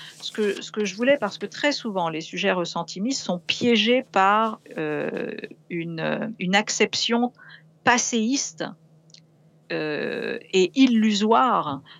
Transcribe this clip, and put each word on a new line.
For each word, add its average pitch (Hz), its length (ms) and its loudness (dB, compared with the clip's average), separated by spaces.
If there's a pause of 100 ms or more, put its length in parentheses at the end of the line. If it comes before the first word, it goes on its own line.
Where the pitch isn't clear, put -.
(200)
ce - 120 -10
que, 208 320 -2
ce - 80 -14
que 214 120 -4
je 190 120 -6
voulais, 247 220 4
parce 202 200 -6
que - 80 -8
très 294 260 -2
souvent, 190 380 -4
les 160 120 -6
sujets 190 300 -2
ressentis 180 600 -4
sont 180 240 -4
piégés 233 760 2
par, 208 480 4 (200)
euh, 151 520 -4 (380)
une, 165 680 -4
une 185 160 0
acception 226 800 0 (500)
passéiste, 247 840 0 (1040)
euh, 151 680 -4 (120)
et 185 220 4
illusoire 220 1080 4 (180)